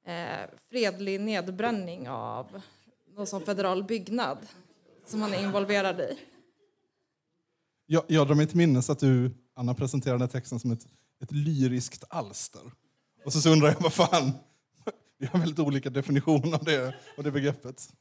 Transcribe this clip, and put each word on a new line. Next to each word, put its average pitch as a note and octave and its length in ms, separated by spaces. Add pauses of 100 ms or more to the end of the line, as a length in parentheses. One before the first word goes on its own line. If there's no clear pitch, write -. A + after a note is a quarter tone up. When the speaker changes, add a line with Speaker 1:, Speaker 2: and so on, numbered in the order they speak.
Speaker 1:
eh, E3+ 440 (200)
fredlig G3 520
nedbränning F#3+ 880
av B2 520 (540)
någon G3+ 120
sån G3 140
federal F#3+ 420
byggnad G3+ 540 (680)
som G#3+ 160
han G#3 120
är F#3+ 100
involverad G3 560
i. A3+ 200 (1700)
Speaker 2:
Jag, D#3 220
jag D#3 200
drar D3 80
mig D3+ 120
till F3 100
minnes C#3+ 320
att C#3+ 100
du, B2+ 320 (220)
Anna, B2 200
presenterade B2+ 460
den B2 80
här - 40
texten B2 280
som A#2+ 120
ett, A2+ 160 (320)
ett B2+ 120
lyriskt C3+ 800
alster. A#2+ 600 (540)
Och C#3+ 80
så, D#3 80
så D#3+ 80
undrar D#3 180
jag, D3 140
vad E3 120
fan? D#3+ 380 (880)
Vi C3+ 80
har F3+ 140
väldigt D#3+ 200
olika C#3 300
definitioner C#3 680
av D3+ 60
det, C3 320 (220)
av D3 60
det D3 80
begreppet. C#3 680